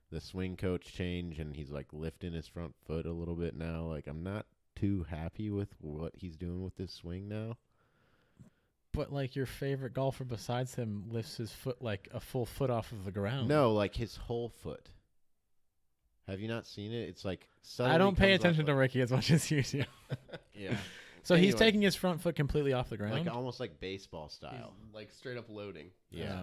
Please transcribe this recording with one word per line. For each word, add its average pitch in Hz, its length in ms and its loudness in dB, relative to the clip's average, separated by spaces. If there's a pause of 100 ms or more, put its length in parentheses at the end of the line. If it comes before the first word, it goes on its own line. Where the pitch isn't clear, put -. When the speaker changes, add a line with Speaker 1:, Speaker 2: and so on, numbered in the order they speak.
(120)
Speaker 1:
the 80 80 -6
swing 92 360 -4
coach 92 280 -2 (100)
change, 87 460 -4
and 76 160 -6
he's, 71 160 -10
like, 69 200 -6
lifting 80 400 -6
his 82 140 -6
front 85 260 -10 (140)
foot 80 200 -2
a 85 60 -2
little 85 220 -4
bit 85 220 -2
now. 82 300 -4
Like, 78 200 -6
I'm 78 160 -6
not 98 240 -6 (300)
too 98 340 2
happy 85 400 -6
with 101 300 -4
what 78 340 -6
he's 85 220 -12
doing 87 260 -6
with 92 140 -8
his 98 160 -8
swing 92 360 -10
now. 110 280 -6 (1400)
Speaker 2:
But, 151 200 -2
like, 139 220 -4
your 135 120 0
favorite 135 480 -4
golfer 135 280 0
besides 123 540 -4
him 104 340 -4
lifts 113 260 -4
his 113 160 -6
foot, - 300 -6
like, 107 320 -4
a 117 60 -6
full 123 260 -2
foot 131 240 0
off 113 220 -2
of 98 120 -8
the 101 60 -4
ground. 110 380 0
Speaker 1:
No, 139 260 8
like, 101 220 2
his 117 200 -4
whole 117 320 -4
foot. - 400 -12 (1400)
Have 98 120 -6
you 110 80 -4
not 117 180 -4
seen 104 260 -8
it? 113 160 -4
It's, - 160 -12
like, 92 180 -4
Speaker 2:
I - 200 -20
Speaker 1:
suddenly 131 360 2
Speaker 2:
don't 190 180 6
pay 196 160 8
Speaker 1:
comes - 20 8
off 180 60 4
Speaker 2:
attention 156 260 6
to 147 60 4
Speaker 1:
like 135 80 4
Speaker 2:
Ricky 127 200 4
as 120 120 2
much 127 180 4
as 160 200 6
you 147 120 4
do. - 260 0
Speaker 1:
<laughs> - 60 -20 (600)
Yeah. 104 220 -2 (460)
Speaker 2:
So 185 120 6
he's 190 200 10
Speaker 1:
Anyway. 220 40 2
Speaker 2:
taking 214 240 8
his 190 140 6
front 180 260 0
foot 170 140 0
completely 143 360 2
off 123 160 0
the 117 80 -6
ground? 104 160 -2 (140)
Speaker 1:
Like, 113 80 -2
almost 123 240 -4
like 85 220 -8
baseball 90 480 -8
style. 57 460 -12 (100)
Speaker 3:
He's, 110 100 -20
like, 107 180 -14
straight 127 240 -10
up 117 140 -10
loading. 95 400 -10 (200)
Speaker 1:
Yeah. 92 180 -6
Speaker 3:
That's 95 140 -6